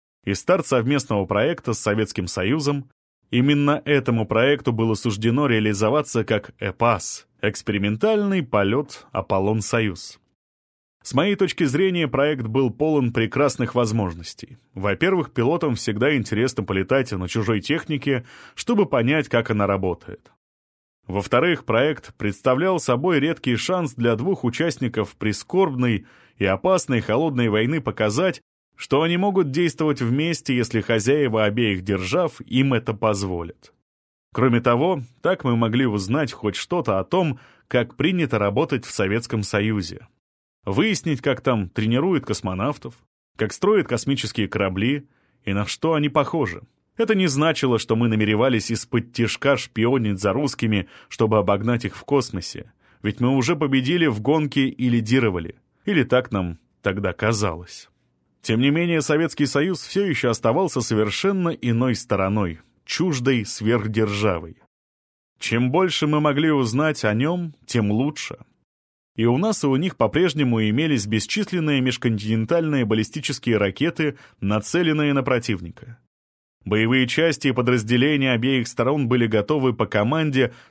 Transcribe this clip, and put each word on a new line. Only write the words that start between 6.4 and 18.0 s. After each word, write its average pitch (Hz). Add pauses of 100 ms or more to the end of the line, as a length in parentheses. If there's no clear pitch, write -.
эпас — - (140)
экспериментальный 127
полет 113
"Аполлон-Союз". 101 (840)
С -
моей 185
точки 175
зрения, 165
проект 139
был 120
полон 147
прекрасных 120
возможностей. 104 (160)
Во-первых, 101
пилотам 147
всегда 120
интересно 113
полетать 107
на 92
чужой 107
технике, 143 (320)